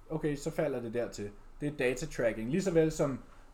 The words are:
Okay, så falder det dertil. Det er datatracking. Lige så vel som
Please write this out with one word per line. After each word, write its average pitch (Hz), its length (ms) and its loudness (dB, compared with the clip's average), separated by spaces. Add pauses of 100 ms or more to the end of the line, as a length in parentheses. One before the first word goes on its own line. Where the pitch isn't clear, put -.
(100)
Okay, 151 260 0
så 160 140 -4
falder 143 300 0
det 117 140 -6
dertil. 107 360 -2 (300)
Det 147 80 -2
er 143 80 -4
datatracking. 123 720 0
Lige 180 120 2
så 196 80 2
vel 160 220 6
som 143 260 0 (360)